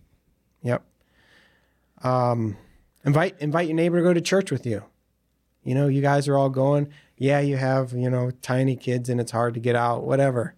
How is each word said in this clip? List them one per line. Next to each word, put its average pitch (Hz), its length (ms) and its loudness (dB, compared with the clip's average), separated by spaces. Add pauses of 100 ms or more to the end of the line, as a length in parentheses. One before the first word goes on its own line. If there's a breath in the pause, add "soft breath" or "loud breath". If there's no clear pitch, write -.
(640)
Yep. 123 200 -4 (1200 soft breath)
Um, 120 540 0 (480 soft breath)
invite, 151 360 2
invite 151 280 -2
your 156 80 -2
neighbor 170 200 2
to 175 60 2
go 180 120 4
to 170 60 2
church 190 320 0
with 131 140 -4
you. 104 160 -4 (840)
You 127 100 -2
know, 143 140 2
you 139 120 0
guys 143 280 2
are 139 80 2
all 139 140 2
going. 139 380 0 (300 loud breath)
Yeah, 143 220 2
you 143 160 0
have, 131 360 -2
you 123 180 -2
know, 123 200 -2 (120)
tiny 131 340 0
kids 123 320 -4
and 123 120 -2
it's 117 120 -6
hard 117 220 0
to 117 60 -8
get 120 140 0
out, 120 300 0
whatever. 131 540 0